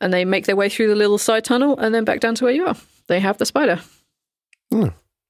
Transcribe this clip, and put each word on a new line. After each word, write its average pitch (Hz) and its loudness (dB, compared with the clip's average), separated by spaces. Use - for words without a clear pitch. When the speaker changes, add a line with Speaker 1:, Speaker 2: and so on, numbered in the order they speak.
Speaker 1:
and 185 0
they 180 0
make 190 0
their 196 0
way 202 2
through 220 0
the 208 2
little 208 2
side 220 0
tunnel 262 0
and 220 0
then 226 0
back - -2
down 226 -2
to 240 -4
where 247 2
you 330 -2
are. 330 -2
They 175 0
have 196 0
the - -2
spider. 233 0
Speaker 2:
Hmm. 208 2